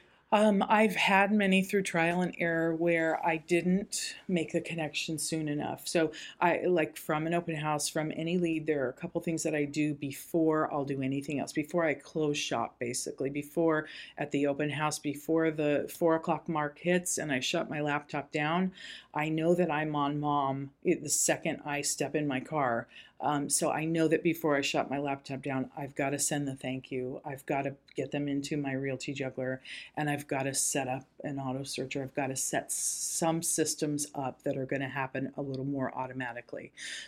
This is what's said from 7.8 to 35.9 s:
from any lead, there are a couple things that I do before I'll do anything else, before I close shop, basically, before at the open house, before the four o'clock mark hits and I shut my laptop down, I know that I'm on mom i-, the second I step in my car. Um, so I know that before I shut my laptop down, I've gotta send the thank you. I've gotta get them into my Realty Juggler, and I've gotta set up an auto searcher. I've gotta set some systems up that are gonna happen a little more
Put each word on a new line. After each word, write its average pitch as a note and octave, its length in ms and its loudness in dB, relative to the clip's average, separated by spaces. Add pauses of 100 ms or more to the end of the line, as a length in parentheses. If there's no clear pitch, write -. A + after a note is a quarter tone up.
from D#3 260 -2
any E3 220 -2
lead, D#3+ 300 0
there D3 180 2
are B2 60 0
a - 20 -8
couple E3+ 300 -6
things D#3+ 220 -2
that D#3 100 0
I D3 100 2
do D3 300 0
before D#3 760 2
I'll C#3+ 140 0
do C3+ 160 -2
anything C#3 400 -2
else, - 140 -6
before E3 320 0
I D3 80 4
close D3 420 0
shop, - 420 -2
basically, B2 520 -4
before D#3 560 0 (320)
at D3 120 -2
the C#3+ 160 2
open C#3+ 220 0
house, D3 300 0
before D#3+ 520 0
the D3 480 0
four E3 160 6
o'clock D#3+ 320 0
mark D3+ 320 -2
hits F3 380 0
and D3+ 160 -2
I B2+ 80 2
shut E3 300 -2
my D3+ 100 -4
laptop D3 500 -2
down, E3 420 2 (420)
I D3+ 160 0
know D#3+ 240 4
that E3+ 160 2
I'm D3+ 260 0
on D3 240 0
mom C#3 520 0 (140)
i-, F#3 60 6
the D3+ 160 -2
second D3+ 560 0
I D3 160 -2
step C#3+ 340 -2
in D3+ 140 2
my C3 120 0
car. B2+ 460 0 (340)
Um, D3 300 0
so D3+ 220 2
I D3+ 120 -2
know E3 220 2
that D#3 160 4
before D#3+ 320 2
I C#3+ 60 4
shut C#3 280 0
my C3+ 100 -2
laptop C#3 440 -4
down, C3 340 -2
I've C#3 200 -8
gotta C#3 240 0
send D3 260 0
the C3+ 80 -4
thank C3 380 -8
you. B2+ 320 -4
I've C#3 220 -12
gotta C#3 280 -2 (220)
get C#3 160 -4
them C#3+ 160 -2
into C#3+ 280 -2
my C#3+ 140 -2
Realty C3+ 420 -4
Juggler, C3 480 -4 (360)
and D3+ 120 0
I've C#3+ 200 -2
gotta C3+ 260 -2
set C#3 320 0
up C3+ 180 -4 (200)
an C#3 160 -4
auto C3+ 240 -4
searcher. C3+ 360 -6
I've C3+ 140 -8
gotta C3+ 220 -2
set - 340 -2
some - 720 0
systems D3+ 720 0
up C3 300 -6
that C#3 120 0
are C3+ 100 -4
gonna C3+ 220 -2
happen C3+ 480 -4
a D3 60 -4
little C3 220 -6
more C#3 340 -2